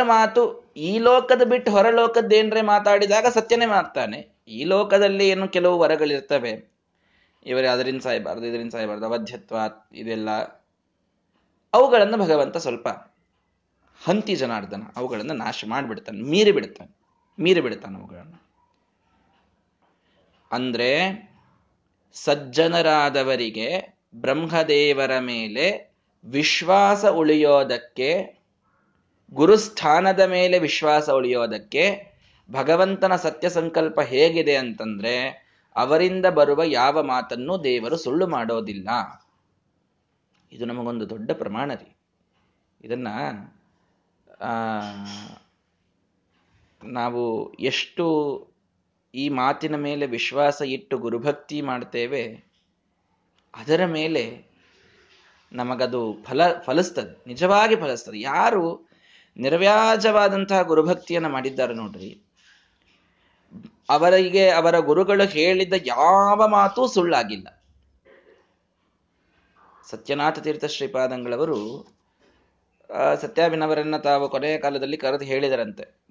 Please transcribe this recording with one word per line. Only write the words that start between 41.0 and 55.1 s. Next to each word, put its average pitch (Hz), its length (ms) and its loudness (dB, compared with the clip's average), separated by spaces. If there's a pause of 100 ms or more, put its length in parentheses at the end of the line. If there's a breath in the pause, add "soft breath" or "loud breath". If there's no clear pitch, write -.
ದೊಡ್ಡ 113 220 -8
ಪ್ರಮಾಣ 135 420 -8
ರೀ. - 220 -16 (880)
ಇದನ್ನ, 117 240 -8 (1300)
ಆ, 113 60 -8 (2250)
ನಾವು 120 720 -6
ಎಷ್ಟು 147 920 -4 (680)
ಈ 139 140 -4
ಮಾತಿನ 143 460 -2
ಮೇಲೆ 147 300 -6
ವಿಶ್ವಾಸ 139 560 -2
ಇಟ್ಟು 135 360 -6
ಗುರುಭಕ್ತಿ 120 640 -6
ಮಾಡ್ತೇವೆ, 120 840 -8 (1120)
ಅದರ 156 300 0
ಮೇಲೆ 156 600 -4 (1080 soft breath)